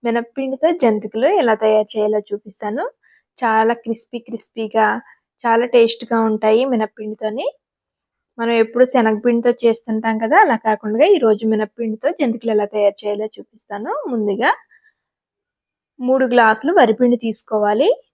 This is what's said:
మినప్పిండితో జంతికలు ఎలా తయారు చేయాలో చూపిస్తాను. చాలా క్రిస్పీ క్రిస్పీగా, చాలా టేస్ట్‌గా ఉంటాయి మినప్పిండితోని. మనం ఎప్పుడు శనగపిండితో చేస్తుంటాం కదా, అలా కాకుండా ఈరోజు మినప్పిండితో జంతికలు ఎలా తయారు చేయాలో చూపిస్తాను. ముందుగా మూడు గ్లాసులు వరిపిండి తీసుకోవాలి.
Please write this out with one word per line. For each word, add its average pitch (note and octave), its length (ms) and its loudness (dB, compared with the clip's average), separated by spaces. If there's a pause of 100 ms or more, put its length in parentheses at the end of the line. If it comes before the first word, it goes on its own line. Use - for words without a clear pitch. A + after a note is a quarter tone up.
మినప్పిండితో C4 600 -4 (140)
జంతికలు A3 460 0 (140)
ఎలా A#3 200 2
తయారు G#3+ 320 2
చేయాలో G#3+ 260 -2 (100)
చూపిస్తాను. G#3+ 540 -8 (580)
చాలా A3 320 2 (100)
క్రిస్పీ A3+ 420 -8
క్రిస్పీగా, A3 640 -4 (560)
చాలా A#3 220 2 (100)
టేస్ట్‌గా A#3 420 2 (120)
ఉంటాయి A3 340 2 (100)
మినప్పిండితోని. G#3+ 720 -6 (920)
మనం A#3 160 -2 (100)
ఎప్పుడు A#3 300 2
శనగపిండితో A#3 600 2 (100)
చేస్తుంటాం A3+ 600 -2
కదా, C4+ 220 4
అలా A#3+ 200 0
కాకుండా A3 500 0
ఈరోజు A3+ 380 2
మినప్పిండితో A3 680 -4
జంతికలు A3+ 360 -2
ఎలా G#3 200 0
తయారు G3+ 280 2
చేయాలో G#3 340 -4
చూపిస్తాను. G#3+ 560 -12 (180)
ముందుగా A3 400 -2 (1600)
మూడు C4 240 2
గ్లాసులు A#3 480 2
వరిపిండి A#3+ 440 2
తీసుకోవాలి. G#3+ 640 -2 (240)